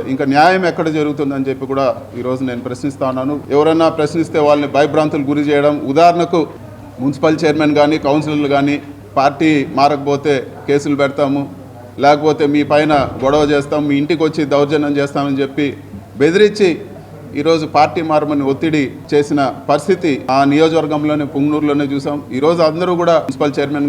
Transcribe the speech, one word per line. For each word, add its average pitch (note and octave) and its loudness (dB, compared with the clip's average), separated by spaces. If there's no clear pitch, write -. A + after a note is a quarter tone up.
ఇంకా C#3 -2
న్యాయం F3+ 4
ఎక్కడ E3 -2
జరుగుతుందని C#3 -2
చెప్పి C3 -6
కూడా C3+ 2
ఈరోజు B2+ -2
నేను B2 -8
ప్రశ్నిస్తా C#3 -6
ఉన్నాను. C3 -4
ఎవరైనా D#3+ 4
ప్రశ్నిస్తే D#3 -2
వాళ్ళని D3 2
భయభ్రాంతులు D3 0
గురి D3 0
చేయడం, D3 2
ఉదాహరణకు E3+ 4
మున్సిపల్ D3 0
చైర్మన్ D3+ 2
కానీ D3 4
కౌన్సిలర్లు D3 0
కానీ C#3+ 2
పార్టీ D#3 2
మారకపోతే C#3+ 0
కేసులు C#3+ 0
పెడతాము, C#3 -2
లేకపోతే D3 2
మీ D3 2
పైన D3+ 2
గొడవ D3 2
చేస్తాం, C#3+ 0
మీ C#3+ 0
ఇంటికి D3+ -2
వచ్చి D#3 -2
దౌర్జన్యం D3 0
చేస్తామని C#3 -2
చెప్పి C#3 -2
బెదిరించి G3+ 4
ఈరోజు D#3 0
పార్టీ D#3 2
మారమని D3 0
ఒత్తిడి D3+ 0
చేసిన D3 2
పరిస్థితి E3+ 0
ఆ C#3 4
నియోజకవర్గంలోనే D3+ 0
పుంగనూరులోనే D3 0
చూసాం. D3 -4
ఈరోజు E3 2
అందరూ F3 -2
కూడా E3+ 4
మున్సిపల్ C#3+ -2
చైర్మన్ C#3+ -2